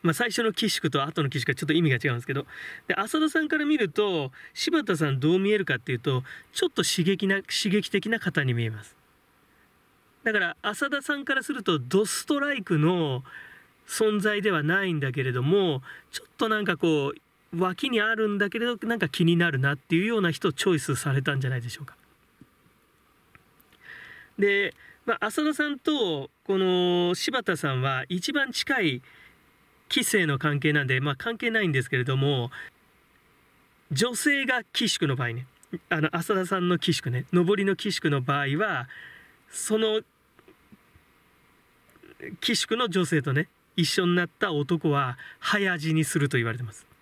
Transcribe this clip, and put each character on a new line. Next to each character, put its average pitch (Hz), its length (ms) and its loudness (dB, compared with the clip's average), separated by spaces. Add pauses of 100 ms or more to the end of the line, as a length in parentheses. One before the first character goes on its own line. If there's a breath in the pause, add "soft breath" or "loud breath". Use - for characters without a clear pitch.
ま 170 100 4
あ、 - 20 2
最 240 160 -2
初 233 120 -2
の 220 100 2
寄 214 180 0
宿 - 200 -2
と 139 120 0
後 156 200 -2
の 139 60 0
寄 131 120 -4
宿 131 100 -2
は 131 40 0
ち - 100 -6
ょ - 20 -4
っ - 20 -4
と 156 60 2
意 175 80 4
味 151 80 4
が 127 60 2
違 - 120 -2
う 127 40 0
ん - 40 0
で 120 60 -6
す - 40 -12
け 139 60 -6
ど。 139 140 -4 (420 loud breath)
で、 - 60 0
浅 220 260 -2
田 311 80 2
さ 320 120 0
ん 302 80 -2
か 311 100 0
ら 302 60 0
見 294 120 2
る 208 140 0
と、 175 420 -2 (220 loud breath)
柴 - 280 0
田 196 140 0
さ 147 140 2
ん 135 100 0
ど 151 120 4
う 185 60 4
見 196 120 2
え 214 80 4
る 190 60 0
か 131 120 0
っ - 20 -4
て - 140 -6
い 123 40 0
う - 20 -4
と、 131 260 0 (280 loud breath)
ち - 120 0
ょ - 40 2
っ - 20 0
と - 120 0
刺 - 200 0
激 190 240 2
な、 196 160 0
刺 - 280 -2
激 202 200 0
的 202 180 -2
な 226 100 0
方 165 240 -2
に 127 120 0
見 117 100 0
え 110 60 -2
ま 107 120 -12
す。 - 140 -20 (1300 soft breath)
だ 220 80 2
か 208 60 2
ら、 175 240 0
浅 214 260 -2
田 277 140 -2
さ 294 140 -2
ん 277 80 -8
か 277 100 -2
ら 277 80 0
す 320 100 -8
る 247 100 -6
と、 170 160 2
ド 185 280 2
ス - 180 -6
ト 285 160 0
ラ 285 140 0
イ 233 80 -6
ク 165 160 0
の 151 460 2 (600 loud breath)
存 214 340 2
在 208 200 0
で 202 100 2
は 156 120 2
な 185 240 2
い 175 80 0
ん 151 60 -2
だ 135 120 -2
け 143 100 -2
れ 127 100 0
ど 123 100 0
も、 160 400 2 (300 loud breath)
ち - 80 -8
ょ - 60 -20
っ - 120 -20
と 226 100 2
な 214 120 2
ん 202 40 -2
か 175 140 0
こ 147 340 2 (400)
う、 170 60 -4
脇 185 320 -2
に 226 100 2
あ 220 140 2
る 220 140 0
ん 202 100 -2
だ 202 100 2
け 233 100 -6
れ 240 80 0
ど、 240 200 -2
な 233 100 0
ん - 20 -6
か 175 100 0
気 - 180 2
に 170 100 6
な 170 140 2
る 135 80 -2
な 139 160 2
っ - 20 -4
て - 200 -2
い 175 60 4
う 208 40 0
よ 226 120 0
う 202 40 2
な 170 80 2
人 175 180 -2
を 156 40 0
チ - 120 -4
ョ 180 120 4
イ - 20 0
ス 131 180 -2
さ 139 160 -2
れ 135 80 2
た 139 140 -2
ん 135 60 -2
じ 131 60 -2
ゃ 127 40 -2
な 131 80 -2
い - 20 -4
で 120 80 -10
し - 100 -10
ょ - 40 -14
う 131 40 -12
か。 - 100 -20 (2500 loud breath)
で、 202 360 2 (300 loud breath)
ま 226 100 0
あ、 - 120 -4
浅 302 180 -2
田 311 80 2
さ 302 160 -2
ん 285 100 -6
と、 180 520 -2 (140)
こ 196 120 0
の 180 580 4
柴 247 280 -2
田 175 160 0
さ 143 140 -2
ん 127 100 0
は 131 260 -2
一 180 240 -4
番 269 200 0
近 - 280 -2
い 135 220 0 (880 loud breath)
棋 254 140 0
聖 190 200 2
の 143 140 2
関 147 220 0
係 151 120 2
な 147 120 2
ん - 20 -2
で、 131 140 2
ま 143 120 0
あ、 135 40 -4
関 233 200 -4
係 233 140 -2
な 220 120 2
い 180 60 2
ん 151 40 2
で 131 100 2
す - 80 -8
け 135 60 0
れ 123 80 2
ど 135 120 0
も、 135 340 0 (1400 loud breath)
女 214 240 0
性 277 320 0
が 247 160 0 (100)
寄 226 160 0
宿 - 200 0
の 131 80 0
場 127 80 -4
合 120 60 -2
ね、 123 160 -8 (420)
あ 160 120 0
の、 156 160 2
浅 170 180 0
田 185 120 0
さ 185 140 0
ん 175 80 2
の 175 100 2
寄 170 160 0
宿 - 160 -4
ね、 123 220 -2
上 180 240 4
り 196 80 0
の 196 100 2
寄 202 160 -4
宿 - 180 -2
の 143 140 2
場 143 200 0
合 139 140 -2
は、 160 320 -2 (600 loud breath)
そ - 280 -2
の 220 220 2 (2500)
寄 240 140 -2
宿 - 220 -2
の 240 120 0
女 180 160 0
性 151 160 0
と 135 120 -4
ね、 151 160 0 (280)
一 160 100 2
緒 185 200 0
に 175 80 4
な 175 120 2
っ - 20 -12
た 190 240 -4
男 151 380 0
は 135 280 0 (220 loud breath)
早 196 380 0
死 156 140 -2
に 156 120 4
す - 140 -2
る 143 100 2
と 131 80 0
言 117 100 2
わ 117 60 -2
れ 117 60 -6
て 123 40 -8
ま 110 100 -10
す。 - 140 -20 (160)